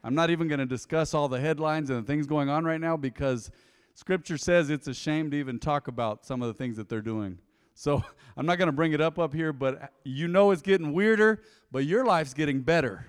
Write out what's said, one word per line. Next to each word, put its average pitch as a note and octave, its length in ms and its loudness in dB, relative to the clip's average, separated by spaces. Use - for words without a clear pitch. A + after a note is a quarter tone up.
I'm A#2+ 140 -2
not E3 140 2
even E3 180 0
gonna C#3 180 -2
discuss D3 480 -2
all D3 140 0
the B2+ 100 -2
headlines D#3 520 -2
and A#2+ 120 -2
the G#2 40 -8
things D3 200 -2
going D3 220 0
on D3+ 160 0
right D#3+ 160 -2
now E3 160 -2
because C3 560 -4
Scripture F3+ 420 -4
says F3 320 4
it's D3 200 -4
a B2+ 60 -6
shame D#3 360 -2
to C#3+ 60 -2
even C3 240 -4
talk D3 260 -2
about A#2 380 -4
some B2 180 -4
of A#2+ 60 -2
the A2 60 -6
things B2 220 -6
that A2 120 -10
they're A2 140 -4
doing. G#2 360 -4
So C#3+ 280 0
<laughs> - 160 -20
I'm C#3+ 100 -4
not F3 120 2
gonna F3 140 2
bring D#3 220 2
it D3 60 0
up D#3+ 160 0
up E3 160 -2
here, D#3 200 -2
but C3+ 400 -4
you C#3 240 -6
know G3 240 6
it's F3 120 2
getting F3 300 2
weirder, G#3+ 480 4
but C3+ 140 -2
your G#3 200 2
life's D#3+ 300 2
getting C#3+ 280 0
better. C3 460 0